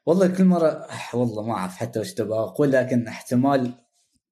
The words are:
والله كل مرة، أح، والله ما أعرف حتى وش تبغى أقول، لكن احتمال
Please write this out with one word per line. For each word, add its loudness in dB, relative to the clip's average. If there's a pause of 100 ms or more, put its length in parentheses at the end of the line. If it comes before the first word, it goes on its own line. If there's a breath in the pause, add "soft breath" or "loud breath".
والله 4
كل 2
مرة، 2
أح، -12
والله -2
ما -4
أعرف -6
حتى -6
وش -8
تبغى -4
أقول، 0
لكن 0
احتمال 0 (580)